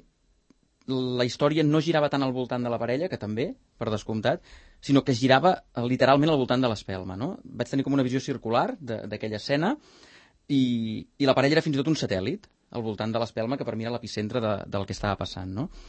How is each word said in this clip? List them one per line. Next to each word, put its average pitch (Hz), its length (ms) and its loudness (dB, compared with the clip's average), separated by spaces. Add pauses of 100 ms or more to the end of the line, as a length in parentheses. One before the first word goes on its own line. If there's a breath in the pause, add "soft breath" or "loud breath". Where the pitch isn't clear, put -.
(920)
la 127 360 0
història 147 380 2
no 151 220 4
girava 156 240 2
tant 139 160 0
al 131 80 -2
voltant 123 320 -4
de 120 60 -2
la 113 100 -2
parella, 131 280 -2
que 127 120 -6
també, 113 300 -4 (260)
per 113 140 2
descomptat, 110 500 0 (400 soft breath)
sinó 139 220 6
que 139 100 2
girava, 131 380 6 (240)
eh, 120 100 -4
literalment 135 460 4
al 147 80 4
voltant 123 240 2
de 123 80 4
l'espelma, 95 460 -6
no? 147 260 -6
Vaig - 260 -8
tenir 139 160 0
com 139 80 -2
una 135 120 2
visió 131 180 -2
circular 131 560 -2
de, 113 280 -8
d'aquella 107 300 -6
escena 156 380 0 (720 soft breath)
i, 139 140 4 (560)
i 139 100 2
la 131 100 6
parella 143 220 4
era - 60 -4
fins 151 100 0
i 139 60 0
tot 151 100 0
un 143 80 2
satèl·lit 107 480 -2 (240)
al 120 140 -6
voltant 110 260 -4
de 113 100 0
l'espelma, 117 360 -4
que 135 80 -6
per 113 100 -4
mi 110 100 -6
era 117 80 -4
l'epicentre 107 480 -4
de, 110 80 0 (200)
del 98 160 -4
que 95 80 -6
estava 101 240 -2
passant, 92 360 -8
no? 131 140 -6 (220 soft breath)